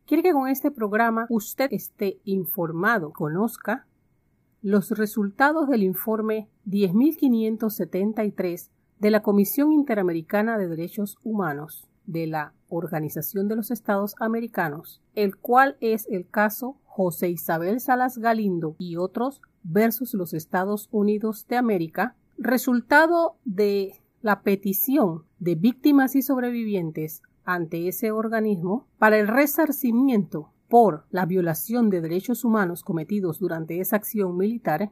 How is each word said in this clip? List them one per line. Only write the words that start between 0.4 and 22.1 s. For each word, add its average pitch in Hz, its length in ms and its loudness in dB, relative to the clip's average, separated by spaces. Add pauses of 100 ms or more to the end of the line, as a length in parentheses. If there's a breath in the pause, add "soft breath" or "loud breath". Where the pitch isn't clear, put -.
este 269 220 0
programa 226 580 0
usted 240 440 -2
esté - 520 -6
informado, 180 880 -2
conozca 202 720 -4 (800)
los 202 260 2
resultados 226 800 0
del 233 140 2
informe 214 680 -2 (160)
diez 196 300 0
mil 294 220 4
quinientos 220 580 0
setenta 202 500 -2
y 202 60 -2
tres 180 400 -6 (300)
de 208 100 4
la 214 100 4
Comisión 214 520 2
Interamericana 208 840 0
de 185 120 -2
Derechos 175 560 -6
Humanos 160 640 -4 (180)
de 165 220 -4
la 151 260 -6 (140)
Organización 165 800 -4
de 220 80 -2
los 233 160 -4
Estados 208 480 -2
Americanos, 220 840 -4 (140)
el 202 200 0
cual 262 440 4
es 220 280 -2
el 185 200 -4
caso 214 560 -2
José 180 440 -2
Isabel 175 520 -2
Salas 254 380 0
Galindo 202 600 0
y 175 160 -8
otros 208 460 -4 (240)
versus 214 500 0
los 180 180 -4
Estados 190 600 -4
Unidos 214 560 0
de 240 80 -2
América, 208 580 -2 (240)